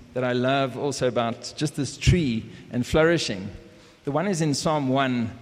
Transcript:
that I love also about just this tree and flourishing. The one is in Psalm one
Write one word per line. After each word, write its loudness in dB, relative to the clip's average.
that -2
I 0
love 0
also -2
about -2
just -4
this -4
tree 2
and -2
flourishing. 2
The -6
one 0
is 0
in 2
Psalm 0
one 2